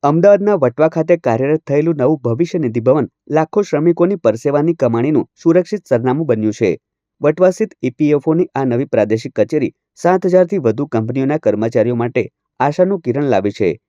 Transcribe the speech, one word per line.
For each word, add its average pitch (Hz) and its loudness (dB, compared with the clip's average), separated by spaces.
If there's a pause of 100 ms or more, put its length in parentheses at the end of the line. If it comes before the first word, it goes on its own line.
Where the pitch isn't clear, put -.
અમદાવાદના 196 4
વટવા 147 0
ખાતે 160 0
કાર્યરત 135 -2
થયેલું 151 0
નવું 147 0
ભવિષ્ય 147 -2
નિધિ 123 -2
ભવન 127 2 (220)
લાખો 156 0
શ્રમિકોની 175 0
પરસેવાની 147 0
કમાણીનું 127 0 (180)
સુરક્ષિત 175 0
સરનામું 131 0
બન્યું 107 0
છે. 104 0 (520)
વટવા 160 2
સ્થિત 208 -4 (100)
ઈ 131 -2
પી 147 -2
એફ 147 0
ઓની 165 0
આ 135 -4
નવી 127 -2
પ્રાદેશિક 110 -2
કચેરી 117 -2 (220)
સાત 185 0
હજારથી 180 2
વધુ 127 -2
કંપનીઓના 135 -4
કર્મચારીઓ 113 0
માટે 117 -4 (360)
આશાનું 180 0
કિરણ 135 -2
લાવી 104 0
છે. 90 -2